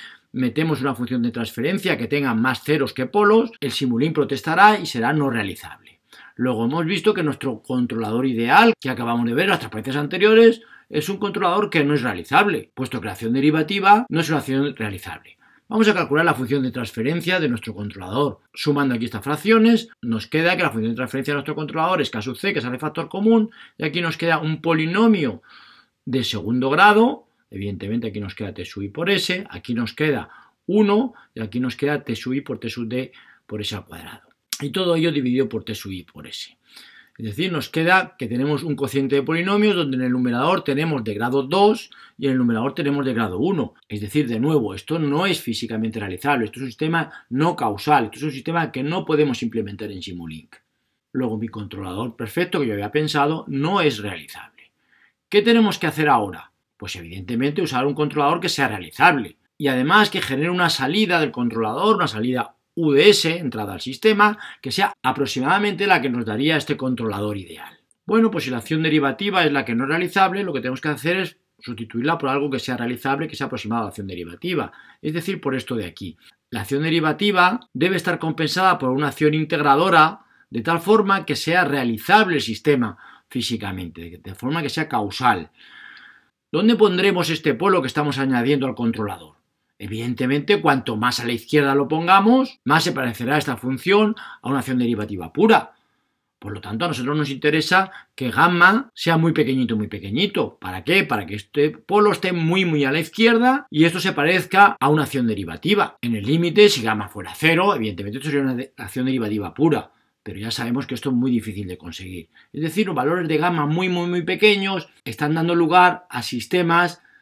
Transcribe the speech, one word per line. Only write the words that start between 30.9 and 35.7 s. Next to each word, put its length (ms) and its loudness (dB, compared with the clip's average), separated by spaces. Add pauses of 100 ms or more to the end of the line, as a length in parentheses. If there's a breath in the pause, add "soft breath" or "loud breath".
y 60 -12
aquí 200 -6
nos 160 -4
queda 280 -2
T 120 -6
sub 200 -6
I 60 -4
por 180 -8
T 100 -8
sub 180 -8
D 240 -6 (360 soft breath)
por 140 -10
S 140 -8
al 100 -10
cuadrado. 440 -18 (320)
Y 80 -6
todo 260 0
ello 160 0
dividido 380 0
por 140 -8
T 100 -8